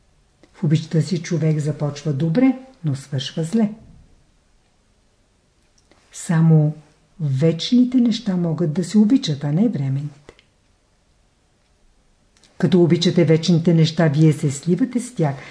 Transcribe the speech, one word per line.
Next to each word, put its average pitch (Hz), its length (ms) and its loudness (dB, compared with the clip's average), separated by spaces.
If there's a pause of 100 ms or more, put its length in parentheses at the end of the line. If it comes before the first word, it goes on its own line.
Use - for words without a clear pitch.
(520)
В - 120 -8
обичта 156 380 -2
си 160 200 -6
човек 156 360 -2
започва 147 540 -6
добре, 165 460 0 (260)
но 143 100 -2
свършва 139 500 -8
зле. 214 280 -2 (2500)
Само 160 600 2 (460)
вечните 165 760 0
неща 214 400 0
могат 170 360 -2
да 175 120 -2
се - 140 0
обичат, 208 460 2
а 143 80 -2
не 202 160 2
временните. 139 640 -6 (2250)
Като 175 240 2
обичате 165 420 2
вечните 160 500 2
неща, 165 340 2
вие 156 240 4
се 147 180 -2
сливате 180 500 -2
с - 140 -14
тях, 143 200 -2 (160)